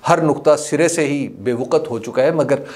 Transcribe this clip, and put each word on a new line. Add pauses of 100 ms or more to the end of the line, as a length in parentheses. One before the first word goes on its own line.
हर
नुक्ता
सिरे
से
ही (120)
बेवकत
हो
चुका
है,
मगर (100)